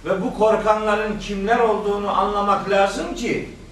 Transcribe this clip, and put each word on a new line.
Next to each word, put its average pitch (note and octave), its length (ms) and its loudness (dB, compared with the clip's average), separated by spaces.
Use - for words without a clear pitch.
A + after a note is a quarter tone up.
ve F#3 180 -2
bu B3 160 -4
korkanların G#3+ 800 2
kimler G#3 400 -2
olduğunu G3+ 600 0
anlamak G3+ 520 0
lazım G3 440 0
ki - 360 -4